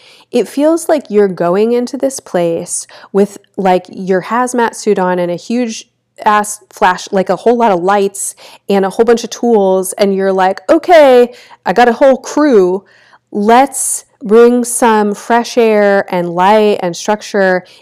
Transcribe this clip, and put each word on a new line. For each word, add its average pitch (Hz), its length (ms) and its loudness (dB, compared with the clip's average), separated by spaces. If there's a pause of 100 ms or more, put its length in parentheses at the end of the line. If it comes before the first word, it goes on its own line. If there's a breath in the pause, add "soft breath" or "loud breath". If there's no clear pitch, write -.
(320 soft breath)
it 208 160 -2
feels 320 420 -2
like 302 220 -2
you're 202 160 2
going 185 440 0
into 240 260 -4
this 269 220 -4
place 170 680 -6 (240 loud breath)
with, 202 260 -2 (200)
like, 185 320 0
your 185 340 -4
hazmat 247 500 -2
suit 202 240 -2
on 180 220 -2
and 175 120 -2
a 175 40 -4
huge 233 560 -8 (340)
ass 214 380 -2 (100)
flash, 185 380 -2
like, 190 180 -2
a 180 60 0
whole 226 200 0
lot 226 160 0
of 175 100 0
lights 196 540 -2 (320 loud breath)
and 196 180 0
a 190 40 -2
whole 226 160 0
bunch 226 180 2
of 202 60 -10
tools, 196 640 0
and 196 220 0
you're 190 180 -2
like, 190 360 -2
"Okay, 294 640 4 (280 loud breath)
I 180 100 -4
got 240 140 4
a 233 60 0
whole 269 240 2
crew. 196 680 0 (440 soft breath)
Let's 240 760 0 (140)
bring 240 440 4
some 214 500 0
fresh 233 420 -4
air 208 580 0
and 175 180 -4
light 208 500 2
and 175 160 -6
structure 190 680 -2 (160 loud breath)